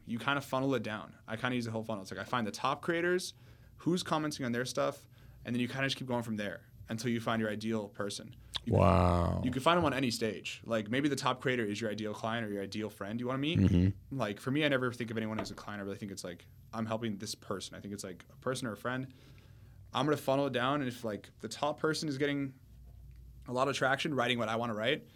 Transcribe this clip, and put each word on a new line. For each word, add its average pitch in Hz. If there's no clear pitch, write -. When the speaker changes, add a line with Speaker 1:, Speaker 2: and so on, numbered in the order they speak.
Speaker 1:
You 117
kinda 139
funnel 135
it 117
down. 107
I 110
kinda 127
use 120
the 113
whole 110
funnel. 110
It's 95
like, 92
I -
find 113
the 101
top 131
creators, 175
who's 175
commenting 151
on 120
their 120
stuff, 139
and 117
then 123
you 120
kinda 135
just 135
keep 135
going 120
from 110
there 101
until 117
you 117
find 113
your 110
ideal 107
person. -
You -
Speaker 2:
Wow. 90
Speaker 1:
you 127
can 131
find 165
them 175
on 139
any 131
stage. 107
Like, 110
maybe 135
the 139
top 127
creator 123
is 104
your 113
ideal 104
client 113
or 104
your 98
ideal 104
friend 104
you 120
wanna 131
meet. 143
Speaker 2:
Mm-hmm. 95
Speaker 1:
Like, 104
for 131
me, 151
I -
never 127
think 117
of 110
anyone 110
as -
a -
client. 104
I -
really 98
think 98
it's 95
like, 90
I'm 113
helping 110
this 107
person. -
I 87
think 101
it's 101
like 92
a -
person 131
or 107
a 101
friend. 127
I'm 127
gonna 151
funnel 139
it 127
down, 131
and 127
if, 117
like, 104
the -
top 147
person 156
is 135
getting 143
a 123
lot 127
of 127
traction 135
writing 123
what 107
I 113
wanna 117
write, 113